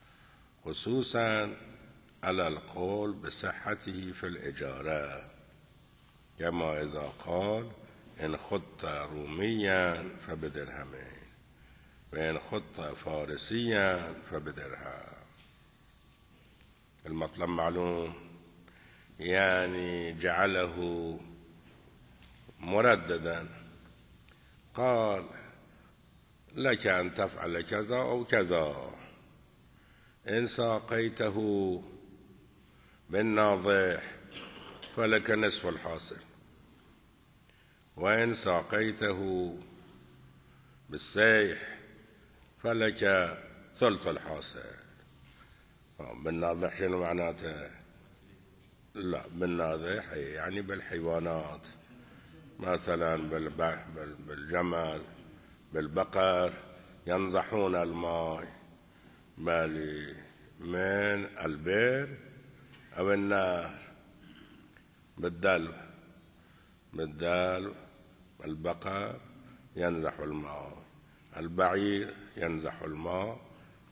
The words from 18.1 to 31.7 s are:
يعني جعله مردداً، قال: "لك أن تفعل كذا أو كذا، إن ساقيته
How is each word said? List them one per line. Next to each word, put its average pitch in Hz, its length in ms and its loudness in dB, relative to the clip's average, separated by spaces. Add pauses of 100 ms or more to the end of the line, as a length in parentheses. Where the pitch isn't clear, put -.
يعني 90 1000 4
جعله 87 1000 2 (1400)
مردداً، 85 880 4 (1300)
قال: 113 500 4 (1300)
"لك 131 320 2
أن 90 280 4
تفعل 85 460 -2
كذا 107 360 -2
أو 123 280 0
كذا، 80 680 2 (1400)
إن 113 180 2
ساقيته 107 1400 2 (1300)